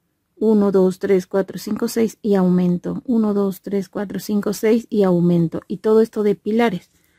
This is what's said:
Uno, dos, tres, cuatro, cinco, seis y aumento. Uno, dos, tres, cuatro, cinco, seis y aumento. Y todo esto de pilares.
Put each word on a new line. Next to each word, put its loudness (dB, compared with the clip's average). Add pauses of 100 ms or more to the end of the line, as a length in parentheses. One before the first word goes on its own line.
(360)
Uno, 2
dos, 2
tres, 0
cuatro, -4
cinco, -6
seis -2
y 2
aumento. 0
Uno, 0
dos, -2
tres, -6
cuatro, -8
cinco, -4
seis 0
y 0
aumento. 2
Y -10
todo 4
esto 0
de 0
pilares. -2 (260)